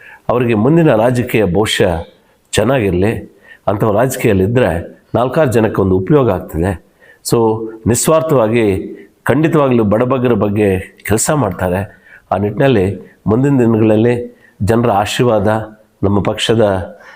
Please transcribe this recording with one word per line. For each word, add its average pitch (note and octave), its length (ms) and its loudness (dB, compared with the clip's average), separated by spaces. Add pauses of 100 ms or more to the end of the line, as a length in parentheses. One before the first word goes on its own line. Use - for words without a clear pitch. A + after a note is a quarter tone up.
(280)
ಅವರಿಗೆ A#2 260 0
ಮುಂದಿನ C#3+ 400 4
ರಾಜಕೀಯ A#2 500 0
ಭವಿಷ್ಯ G2 440 0 (640)
ಚೆನ್ನಾಗಿರಲಿ. G#2 880 -2 (260)
ಅಂಥವ್ರು G#2 320 0
ರಾಜಕೀಯದಲ್ಲಿದ್ದರೆ A2 1040 0 (120)
ನಾಲ್ಕಾರು C3 380 0
ಜನಕ್ಕೆ A2 300 0
ಒಂದು F#2+ 140 2
ಉಪಯೋಗ C3+ 340 2
ಆಗ್ತದೆ. F2+ 540 -4 (460)
So A2+ 380 0 (180)
ನಿಸ್ವಾರ್ಥವಾಗಿ A#2 1040 0 (320)
ಖಂಡಿತವಾಗ್ಲೂ C#3 600 2
ಬಡಬಗ್ಗರ B2 480 0
ಬಗ್ಗೆ G2+ 640 -2 (100)
ಕೆಲಸ A2 260 -2
ಮಾಡ್ತಾರೆ. F#2+ 720 -4 (280)
ಆ F#2+ 40 0
ನಿಟ್ಟಿನಲ್ಲಿ G#2 800 0 (100)
ಮುಂದಿನ C3 320 2
ದಿನಗಳಲ್ಲಿ A2+ 840 0 (180)
ಜನರ A2+ 280 2
ಆಶೀರ್ವಾದ, G#2 560 0 (560)
ನಮ್ಮ G2+ 200 0
ಪಕ್ಷದ, A2 400 0 (540)